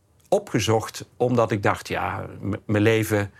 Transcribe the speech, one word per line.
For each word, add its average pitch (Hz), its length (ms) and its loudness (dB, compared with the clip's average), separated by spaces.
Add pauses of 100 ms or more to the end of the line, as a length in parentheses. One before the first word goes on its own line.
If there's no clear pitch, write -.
(300)
opgezocht, - 760 0 (120)
omdat 120 340 2
ik 104 120 -2
dacht, 104 240 0
"Ja, 95 380 -4 (160)
m-, 104 120 -4 (120)
mijn 107 180 2
leven 107 560 2